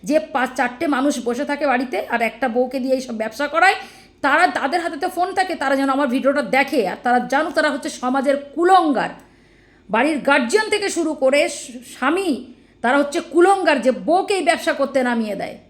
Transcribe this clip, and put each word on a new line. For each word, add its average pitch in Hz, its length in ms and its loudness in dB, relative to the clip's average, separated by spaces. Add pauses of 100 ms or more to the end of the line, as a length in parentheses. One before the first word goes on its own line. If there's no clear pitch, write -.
যে 277 160 2
পাঁচ 254 360 -4
চারটে 254 320 -2
মানুষ 269 380 0
বসে 240 200 -4
থাকে 285 220 -2
বাড়িতে 262 420 -2
আর 233 120 -2
একটা 226 280 -2
বউকে 254 300 -2
দিয়ে 262 160 0
এইসব 247 200 -8
ব্যবসা 220 320 -6
করায়, 349 280 4 (460)
তারা, 302 260 4
তাদের 285 340 -2
হাতে 330 160 -6
তো 349 120 -4
ফোন 359 240 -2
থাকে, 381 220 -2
তারা 277 200 0
যেন 269 140 0
আমার 277 180 0
ভিডিওটা 269 340 0
দেখে, 262 460 0
আর 185 160 -6
তারা 247 160 4
জানুক 294 340 -2
তারা 302 160 2
হচ্ছে 277 200 -6
সমাজের 269 480 0
কুলঙ্গার। 311 720 2 (800)
বাড়ির 269 280 2
গার্জিয়ান 285 520 2
থেকে 403 200 -2
শুরু 320 240 -2
করে 285 360 2
স-, - 220 -12
স্বামী, 277 760 -4 (360)
তারা 254 160 2
হচ্ছে 294 220 0
কুলঙ্গার, 349 640 4
যে 247 100 2
বউকে 277 420 0
এই 381 80 0
ব্যবসা 320 320 0
করতে 262 300 0
নামিয়ে 226 320 -2
দেয়। - 220 -8 (120)